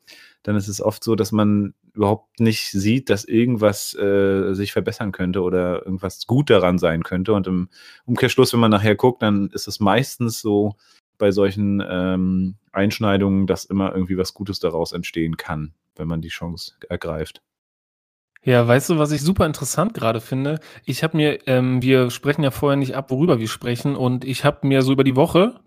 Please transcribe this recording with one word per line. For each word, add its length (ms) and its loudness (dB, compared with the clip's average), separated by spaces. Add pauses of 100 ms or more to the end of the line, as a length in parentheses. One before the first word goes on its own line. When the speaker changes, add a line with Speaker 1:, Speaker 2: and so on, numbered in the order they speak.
(440)
Speaker 1:
dann 120 -2
ist 120 -4
es 140 -8
oft 220 -4
so, 120 0
dass 160 -2
man 420 0 (200)
überhaupt 460 -2
nicht 320 0
sieht, 380 0
dass 160 0
irgendwas, 720 0
äh, 580 2
sich 180 -4
verbessern 400 -4
könnte 300 -2
oder 440 -2
irgendwas 420 -8
gut 220 0
daran 280 6
sein 260 0
könnte. 300 -2
Und 140 0
im 200 -2 (380)
Umkehrschluss, 480 2
wenn 80 2
man 100 6
nachher 240 4
guckt, 260 2
dann 280 2
ist 180 -8
es 140 -12
meistens 580 0
so 360 0 (420)
bei 140 2
solchen, 560 0
ähm, 680 -2 (160)
Einschneidungen, 760 2
dass 180 -2
immer 280 -2
irgendwie 240 -4
was 160 -4
Gutes 260 -10
daraus 340 -4
entstehen 420 -6
kann, 380 -10 (220)
wenn 120 -8
man 140 -4
die 80 -12
Chance 440 -12 (140)
ergreift. 540 -8 (1000)
Speaker 2:
Ja, 240 4
weißt 260 2
du, 60 2
was 140 0
ich 100 -2
super 240 2
interessant 480 -4
gerade 280 -2
finde? 400 -4 (240)
Ich 180 -4
hab 100 -4
mir, 320 0
ähm, 360 2
wir 280 4
sprechen 320 -2
ja 100 2
vorher 260 0
nicht 180 -4
ab, 160 -6
worüber 280 2
wir 100 -4
sprechen, 480 -4
und 260 -2
ich 220 -6
hab 180 2
mir 180 4
so 120 2
über 100 4
die 140 4
Woche, 500 4